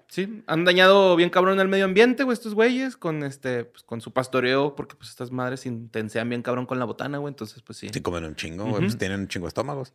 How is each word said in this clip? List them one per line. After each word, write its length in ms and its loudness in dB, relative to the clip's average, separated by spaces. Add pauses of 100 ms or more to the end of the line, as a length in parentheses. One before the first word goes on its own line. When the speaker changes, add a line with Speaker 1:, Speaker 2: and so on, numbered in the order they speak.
Speaker 1:
Sí, 400 -6
han 180 0
dañado 500 8
bien 140 4
cabrón 300 4
el 80 2
medio 180 2
ambiente, 380 4
güey, 100 0
estos 220 -8
güeyes, 420 0
con 240 -4
este, 440 -6
pues, 180 -20
con 180 -10
su 100 -14
pastoreo, 640 0
porque, 200 -12
pues, 160 -20
estas 180 -12
madres 380 -6
intensean 640 -6
bien 120 -4
cabrón 240 -4
con 140 -4
la 60 -2
botana, 340 -8
güey, 120 -8
entonces, 300 -14
pues, 160 -18
sí. 160 -12
Speaker 2:
Sí, 80 -8
comen 220 -4
un 120 -10
chingo, 280 -10
güey, 140 -4
Speaker 1:
Ujú. 80 0
Speaker 2:
pues, 120 -2
tienen 220 -4
un 80 -4
chingo 180 -8
de 40 -6
estómagos. 460 -8